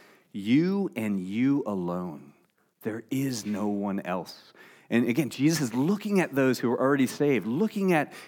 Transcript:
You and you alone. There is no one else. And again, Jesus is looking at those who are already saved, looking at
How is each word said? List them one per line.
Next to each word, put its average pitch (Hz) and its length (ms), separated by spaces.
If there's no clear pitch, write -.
You 160 640
and 101 320
you 127 400
alone. 87 680
There 110 280
is 131 340
no 104 240
one 101 320
else. - 520
And 117 200
again, 123 220
Jesus 151 300
is 117 140
looking 196 460
at 139 140
those 131 240
who 120 120
are 120 100
already 135 260
saved, 131 400
looking 190 460
at 151 200